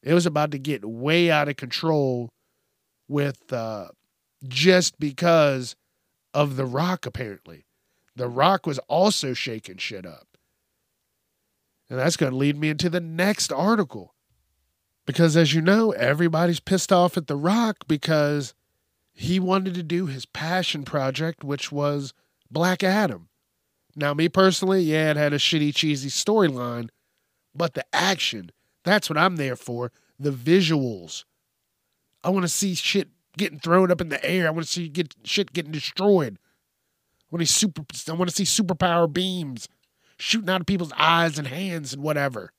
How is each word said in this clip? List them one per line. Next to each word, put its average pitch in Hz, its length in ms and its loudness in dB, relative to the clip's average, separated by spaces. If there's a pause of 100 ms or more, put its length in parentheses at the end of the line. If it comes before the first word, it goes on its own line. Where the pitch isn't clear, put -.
It 147 120 0
was 175 100 4
about 151 280 0
to 143 60 -6
get 131 240 -6
way 143 480 0
out 147 200 2
of 139 60 -6
control 131 760 -2 (760)
with, 143 460 -4
uh, 110 360 -8 (600)
just 170 500 4
because 143 760 2 (560)
of 143 240 0
The 135 80 -2
Rock, 156 400 -2
apparently. 101 640 -12 (500)
The 123 120 -6
Rock 151 380 2
was 139 120 -4 (100)
also 151 460 2
shaking 110 420 -10
shit 92 300 -10
up. - 280 -20 (1600)
And 127 80 -6
that's 147 180 0
gonna 131 200 0
lead 143 200 2
me 151 140 0
into 151 180 -2
the 175 120 0
next 175 520 -2
article. 151 600 0 (920)
Because 156 300 4
as 160 160 6
you 160 80 2
know, 208 320 4
everybody's 160 680 0
pissed - 320 0
off 175 240 4
at 165 100 -4
The 147 100 -4
Rock 208 500 0
because 147 680 0 (580)
he 175 260 -2
wanted 185 360 0
to 175 80 -6
do 170 240 -2
his 135 200 -8
passion 165 580 -4
project, 143 600 -4
which 143 260 -6
was 143 440 -4 (360)
Black 175 320 0
Adam. 185 460 0 (680)
Now, 147 200 -2
me 160 140 2
personally, 190 540 4
yeah, 156 280 2
it 147 60 2
had 147 160 2
a 147 60 -2
shitty, 147 360 0
cheesy 143 340 0
storyline, 123 800 0 (680)
but 156 200 -2
the 135 100 -6 (100)
action, 147 560 -2 (320)
that's 196 260 2
what 151 100 -2
I'm 180 180 4
there 135 180 -4
for. 123 380 -8 (260)
The 139 140 -2
visuals. 131 920 0 (1000)
I 175 60 0
wanna 185 180 0
see 190 260 -2
shit - 360 -2 (260)
getting 151 240 -6
thrown 180 300 4
up 175 100 2
in 170 80 -6
the 139 160 -6
air. 170 240 0
I - 20 2
wanna 160 140 -4
see 170 240 -6
get, 160 340 -6
shit - 300 -4
getting 156 200 -8
destroyed. 156 680 2
I - 880 -20
wanna 170 160 -2
super, 160 380 0 (240)
I 160 60 -6
wanna 175 160 0
see 202 140 -2
superpower 170 680 2
beams 175 560 -6 (480)
shooting 220 320 -2
out 185 120 0
of 170 80 -6
people's 175 280 -2
eyes 160 440 4
and 139 80 -6
hands 165 440 -8
and 147 80 -10
whatever. 139 580 -4